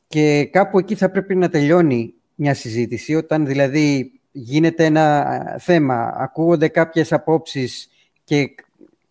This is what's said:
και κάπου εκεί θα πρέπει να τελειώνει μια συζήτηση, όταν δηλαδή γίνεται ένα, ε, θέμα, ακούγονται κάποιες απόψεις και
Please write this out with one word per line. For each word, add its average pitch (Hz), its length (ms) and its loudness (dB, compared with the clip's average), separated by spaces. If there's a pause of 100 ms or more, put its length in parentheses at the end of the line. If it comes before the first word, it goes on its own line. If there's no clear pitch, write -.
και 147 460 2
κάπου 196 260 2
εκεί 196 160 -2
θα 185 160 0
πρέπει 190 240 -4
να 180 140 2
τελειώνει 143 680 2 (200)
μια 143 200 0
συζήτηση, 117 600 -6
όταν 156 320 -2
δηλαδή 139 680 0 (200)
γίνεται 156 520 0
ένα, 151 480 2 (220)
ε, - 40 -12
θέμα, 131 580 0
ακούγονται 156 520 0
κάποιες 165 440 0
απόψεις 151 760 -4 (360)
και 143 300 0 (560)